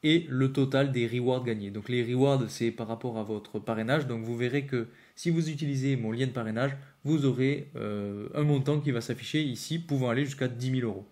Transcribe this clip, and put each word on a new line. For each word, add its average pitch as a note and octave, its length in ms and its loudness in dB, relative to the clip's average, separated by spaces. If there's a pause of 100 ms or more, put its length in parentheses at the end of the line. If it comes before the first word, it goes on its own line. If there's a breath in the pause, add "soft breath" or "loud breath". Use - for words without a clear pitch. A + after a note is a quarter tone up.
et E3 260 6
le C3 240 2
total C3+ 400 2
des A#2+ 140 2
rewards B2 360 0
gagnés. G#2+ 280 -4
Donc G#2 180 -8
les B2 140 2
rewards, B2+ 460 4
c'est A#2 220 -2
par A2+ 160 -8
rapport A2+ 300 -6
à A2 60 -4
votre G#2 360 -6
parrainage. A#2 480 0
Donc A#2 160 -4
vous A#2 140 -4
verrez B2 280 0
que B2 220 -4 (280 loud breath)
si - 140 -2
vous E3 200 2
utilisez C#3 480 0
mon A2 160 -2
lien B2+ 140 0
de B2 40 -2
parrainage, A#2+ 460 -2 (260 loud breath)
vous D3 220 2
aurez, C3+ 500 2
euh, G#2 580 -6
un D3 100 0
montant D3 360 2
qui C#3+ 120 -2
va A#2 100 0
s'afficher D#3 420 -2
ici, D3 360 -4
pouvant C3+ 300 0
aller B2 140 2
jusqu'à C3+ 240 -2
dix A#2+ 240 -2
mille B2+ 140 0
euros. G2+ 260 -4